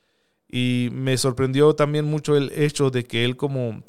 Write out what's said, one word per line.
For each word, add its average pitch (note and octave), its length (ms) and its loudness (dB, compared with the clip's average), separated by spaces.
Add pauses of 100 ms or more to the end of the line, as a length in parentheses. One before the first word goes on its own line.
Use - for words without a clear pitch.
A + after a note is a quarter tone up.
(480)
Y B2 460 -2
me C3 240 -2
sorprendió C3+ 580 2
también D3+ 300 0
mucho D3+ 320 0
el C#3 180 0
hecho D3 360 0
de B2 140 -2
que A#2 200 -2
él B2 120 -2
como B2+ 520 -4